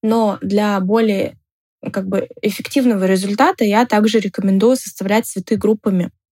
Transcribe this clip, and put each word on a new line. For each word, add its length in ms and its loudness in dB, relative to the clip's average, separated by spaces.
но 400 0
для 380 0
более, 580 0
как 160 -6
бы, 200 -4
эффективного 640 0
результата 580 2
я 220 2
также 340 2
рекомендую 560 2
составлять 500 -4
цветы 300 -4
группами. 540 0